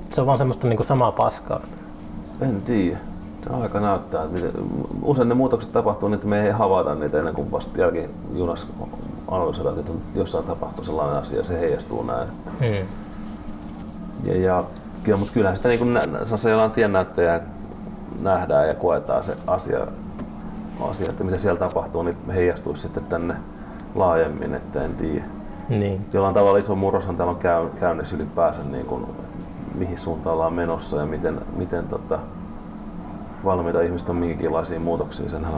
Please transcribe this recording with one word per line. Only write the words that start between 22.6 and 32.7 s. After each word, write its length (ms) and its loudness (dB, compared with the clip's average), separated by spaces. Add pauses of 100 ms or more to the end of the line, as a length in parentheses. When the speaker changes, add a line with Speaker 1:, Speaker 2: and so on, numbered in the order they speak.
Speaker 2:
sitten 240 -6
tänne 300 -2 (600)
laajemmin, 600 2
että 280 -4
en 120 -2
tiedä. 300 -2 (440)
Speaker 1:
Niin. 440 2
Speaker 2:
Jollain 200 4
tavalla 240 8
iso 180 2
murroshan 420 2
täällä 140 2
on 80 -2
käy-, 400 2
käynnissä 360 0
ylipäänsä, 460 0 (100)
niin 140 -4
kun, 220 -4 (680)
mihin 220 -2
suuntaan 360 -2
ollaan 200 2
menossa 440 -2
ja 80 0
miten, 360 -2 (140)
miten 320 -2
tota, 320 -2 (1300)